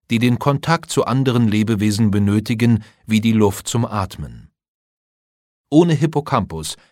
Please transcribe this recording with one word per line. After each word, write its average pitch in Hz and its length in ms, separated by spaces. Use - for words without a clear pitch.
die 117 80
den 120 200
Kontakt 160 520
zu - 160
anderen 123 420
Lebewesen 107 600
benötigen, 110 760
wie 110 140
die 113 120
Luft 104 340
zum 120 180
Atmen. 76 680
Ohne 165 240
Hippocampus 127 800